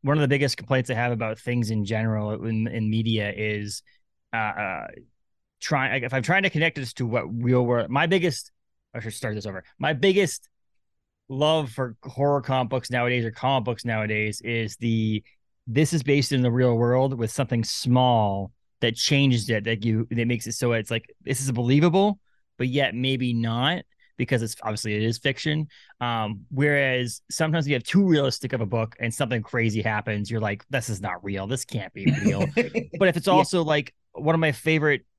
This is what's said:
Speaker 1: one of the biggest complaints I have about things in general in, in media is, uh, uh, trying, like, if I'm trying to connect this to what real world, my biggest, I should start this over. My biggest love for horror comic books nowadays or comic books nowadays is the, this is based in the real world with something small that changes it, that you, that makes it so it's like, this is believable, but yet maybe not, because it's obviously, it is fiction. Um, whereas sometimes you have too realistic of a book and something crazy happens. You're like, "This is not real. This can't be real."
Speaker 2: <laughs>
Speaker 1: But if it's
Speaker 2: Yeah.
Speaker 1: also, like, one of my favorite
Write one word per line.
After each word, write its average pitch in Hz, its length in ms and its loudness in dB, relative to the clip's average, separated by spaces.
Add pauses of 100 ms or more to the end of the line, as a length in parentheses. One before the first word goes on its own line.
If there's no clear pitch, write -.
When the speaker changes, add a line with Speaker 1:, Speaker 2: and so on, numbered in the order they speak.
Speaker 1:
one 143 140 2
of 151 40 2
the 143 80 2
biggest 139 280 2
complaints 127 340 -2
I 120 40 -2
have 120 180 0
about 110 260 -4
things 120 320 -2
in 107 140 0
general 107 600 -2
in, 110 220 -2
in 110 240 -2
media 110 420 0
is, 104 500 -6 (500)
uh, 117 40 -4
uh, 101 500 -4 (760)
trying, 135 320 0
like, 127 100 -2
if 120 100 -4
I'm 131 100 0
trying 185 200 2
to 190 80 2
connect 160 240 0
this 131 200 -8
to 123 120 -4
what 113 160 0 (180)
real 123 240 4
world, 120 240 0
my 147 200 2
biggest, 170 420 0 (440)
I 120 40 -8
should 110 140 -8
start 107 240 -6
this 107 100 -8
over. 95 160 -10 (160)
My 147 140 0
biggest 190 560 2 (800)
love 147 420 0
for 120 320 -6
horror 143 380 0
comic 127 280 0
books 131 220 -4
nowadays 123 340 0
or 113 60 -4
comic 127 340 0
books 117 200 -4
nowadays 107 560 -2
is 113 380 -4
the, 110 440 0 (460)
this 143 240 2
is 156 100 0
based 139 300 2
in 127 100 2
the 123 80 4
real 123 260 4
world 127 400 2
with 113 140 -4
something 120 320 -2
small 113 880 2 (300)
that 113 160 0
changes 131 540 2
it, 110 120 0
that 110 220 -2
you, 113 260 0
that 117 160 0
makes 117 220 -2
it 117 60 -6
so 120 180 0
it's 110 180 -2
like, 113 140 -4 (180)
this 131 180 -4
is 135 120 -2
believable, 156 680 4 (400)
but 127 80 -2
yet 131 260 0
maybe 127 400 0
not, 117 520 0 (340)
because 120 240 0
it's 110 200 -6
obviously, 107 320 -4
it 107 80 0
is 117 160 0
fiction. 151 480 -2 (340)
Um, 110 500 -4
whereas 135 800 0
sometimes 160 360 0
you 143 80 2
have 120 80 -2
too 196 240 4
realistic 143 460 2
of 127 80 -2
a 110 60 -2
book 113 340 -2
and 117 120 -2
something 120 300 0
crazy 113 400 0
happens. 104 480 -2
You're 113 100 -2
like, 104 280 -4
"This 123 220 -4
is 95 100 -4
not 90 240 -8
real. 98 220 -4
This 127 180 -4
can't 95 280 -8
be - 160 0
real." 196 480 0
Speaker 2:
<laughs> 233 420 -4
Speaker 1:
But 190 100 4
if 165 80 2
it's 170 100 -2
Speaker 2:
Yeah. 190 60 4
Speaker 1:
also, 180 320 4
like, 151 300 0 (180)
one 160 220 0
of 165 60 2
my 151 120 4
favorite 151 540 2 (120)